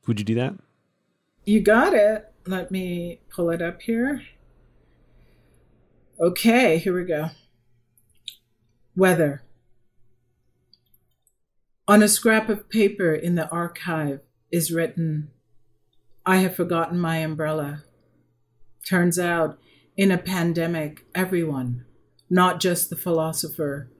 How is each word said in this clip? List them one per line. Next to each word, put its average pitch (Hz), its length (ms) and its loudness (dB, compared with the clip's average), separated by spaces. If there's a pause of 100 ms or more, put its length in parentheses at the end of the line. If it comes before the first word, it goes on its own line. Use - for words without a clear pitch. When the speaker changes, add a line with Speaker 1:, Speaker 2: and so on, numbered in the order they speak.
Speaker 1:
Would 110 120 -2
you 104 60 -4
do 110 120 -2
that? 135 180 -4 (880)
Speaker 2:
You 208 160 4
got 247 340 4
it. 214 380 2 (140)
Let 185 240 -6
me 175 500 -6 (100)
pull 170 200 -2
it 170 100 -4
up 170 220 -6
here. 240 400 -2 (2000)
Okay, 190 580 4
here 180 160 -2
we 180 100 -2
go. 160 260 -4 (1700)
Weather. 165 460 2 (2500)
On 214 160 8
a 208 60 6
scrap 220 400 2
of - 200 -4
paper 196 460 2
in 175 200 -2
the 160 140 -2
archive 165 720 -6 (300)
is 170 200 -2
written, 160 600 -4 (960)
"I 185 120 4
have 185 180 0
forgotten 170 420 -2
my 165 200 -2
umbrella." 156 680 -4 (1000)
Turns 175 320 2
out, 170 400 -2 (400)
in 196 140 4
a 175 40 2
pandemic, 170 960 -4
everyone, 151 720 -2 (460)
not 180 300 4
just 180 280 -2
the 170 80 -10
philosopher 160 1040 -4